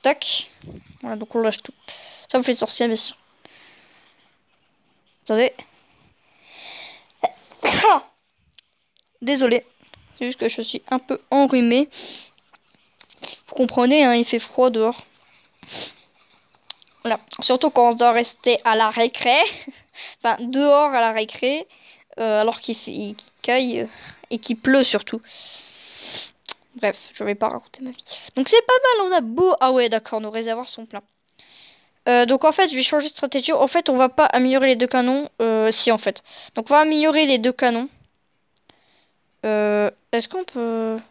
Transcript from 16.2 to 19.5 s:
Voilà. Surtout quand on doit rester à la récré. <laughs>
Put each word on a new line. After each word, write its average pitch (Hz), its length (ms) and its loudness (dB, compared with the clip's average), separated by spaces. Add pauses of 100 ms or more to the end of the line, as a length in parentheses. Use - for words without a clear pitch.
Voilà. 226 160 -2 (220)
Surtout 254 300 2
quand 240 220 4
on - 20 -2
doit 240 180 4
rester 240 520 0
à 220 120 2
la 220 140 2
récré. 240 480 0
<laughs> - 840 -6